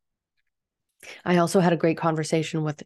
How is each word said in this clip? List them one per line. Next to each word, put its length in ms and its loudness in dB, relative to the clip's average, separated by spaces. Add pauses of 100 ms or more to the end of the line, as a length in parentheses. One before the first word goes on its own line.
(1200)
I 140 2
also 220 2
had 120 4
a 60 0
great 220 0
conversation 640 -2
with 220 -6